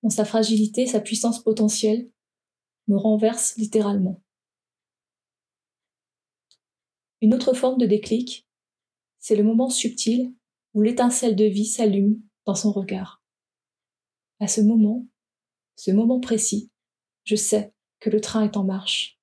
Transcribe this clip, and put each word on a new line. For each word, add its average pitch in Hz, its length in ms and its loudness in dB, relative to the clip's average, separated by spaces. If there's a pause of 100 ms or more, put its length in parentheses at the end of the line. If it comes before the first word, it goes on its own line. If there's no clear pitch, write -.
dans 233 80 0
sa 214 160 0
fragilité 220 560 0
et 254 60 0
sa 214 140 -2
puissance 226 420 -4
potentielle, 220 680 0 (760)
me 202 100 2
renverse 214 600 0
littéralement. 202 640 -2 (3000)
Une 220 140 4
autre 254 180 0
forme 254 240 0
de 247 80 2
déclic, 220 600 -2 (720)
c'est - 160 0
le 208 80 2
moment 226 260 2
subtil 247 640 -2 (400)
où 208 80 2
l'étincelle 247 540 2
de 208 100 4
vie 208 220 0
s'allume 208 520 2 (260)
dans 196 100 -2
son 208 160 0
regard. 190 500 -8 (1160)
À 208 80 -2
ce 220 140 0
moment, 220 440 4 (720)
ce - 160 -4
moment 233 280 2
précis, 220 520 -4 (540)
je 214 100 -2
sais 208 360 -2 (280)
que - 100 -6
le 214 100 2
train 214 240 -2
est 214 140 -2
en 202 60 -2
marche. - 580 -6